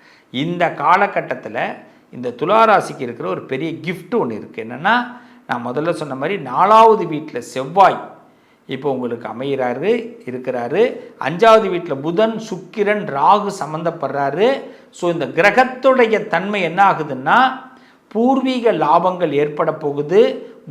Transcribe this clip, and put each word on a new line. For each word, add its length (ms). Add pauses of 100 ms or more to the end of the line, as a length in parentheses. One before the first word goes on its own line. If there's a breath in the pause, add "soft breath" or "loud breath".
(300 soft breath)
இந்த 480
காலகட்டத்துல 960 (340 soft breath)
இந்த 180
துலா 400
ராசிக்கு 320
இருக்கிற 280
ஒரு 140
பெரிய 300
கிஃப்ட் 420
ஒண்ணு 160
இருக்கு. 320
என்னன்னா, 440 (400 loud breath)
நான் 200
முதல்ல 240
சொன்ன 240
மாதிரி 240
நாலாவது 680
வீட்டுல 340
செவ்வாய் 760 (540 soft breath)
இப்போ 240
உங்களுக்கு 380
அமைகிறாரு, 880 (140)
இருக்கிறாரு. 680 (240 loud breath)
அஞ்சாவது 480
வீட்டுல 260
புதன், 440
சுக்கிரன், 680
ராகு 460 (100)
சம்பந்தப்படுறாரு. 1000 (280 loud breath)
So, 220
இந்த 140
கிரகத்துடைய 1000
தன்மை 360
என்ன 280
ஆகுதுன்னா, 680 (480 loud breath)
பூர்வீக 640
லாபங்கள் 580
ஏற்பட 420
போகுது, 800 (180)